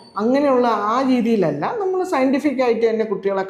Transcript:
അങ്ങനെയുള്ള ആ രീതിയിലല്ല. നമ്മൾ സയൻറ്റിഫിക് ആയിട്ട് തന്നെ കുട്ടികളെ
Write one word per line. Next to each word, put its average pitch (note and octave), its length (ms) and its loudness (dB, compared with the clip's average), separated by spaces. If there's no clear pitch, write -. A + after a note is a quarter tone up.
അങ്ങനെയുള്ള B3+ 500 2
ആ A3 340 0
രീതിയിലല്ല. A3+ 800 0
നമ്മൾ F#4 240 -2
സയൻറ്റിഫിക് C4+ 580 0
ആയിട്ട് A#3 280 2
തന്നെ A3 160 0
കുട്ടികളെ G3 440 -2